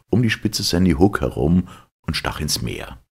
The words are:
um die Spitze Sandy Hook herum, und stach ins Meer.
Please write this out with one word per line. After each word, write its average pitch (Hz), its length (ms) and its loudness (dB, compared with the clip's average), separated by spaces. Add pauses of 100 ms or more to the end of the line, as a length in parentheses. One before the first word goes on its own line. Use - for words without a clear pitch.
um 123 140 2
die 113 80 2
Spitze - 320 -4
Sandy 90 300 2
Hook 90 280 2
herum, 78 480 2 (380)
und 76 80 -2
stach - 260 -6
ins 76 220 -4
Meer. - 480 -10